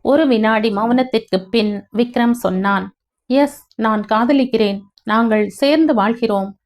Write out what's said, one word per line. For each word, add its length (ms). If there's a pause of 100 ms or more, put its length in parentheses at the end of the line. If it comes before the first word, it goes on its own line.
ஒரு 260
வினாடி 420
மௌனத்திற்கு 680 (120)
பின் 240 (240)
விக்ரம் 460
சொன்னான், 420 (440)
"எஸ், 280 (180)
நான் 360
காதலிக்கிறேன். 680 (240)
நாங்கள் 440
சேர்ந்து 460
வாழ்கிறோம். 560 (160)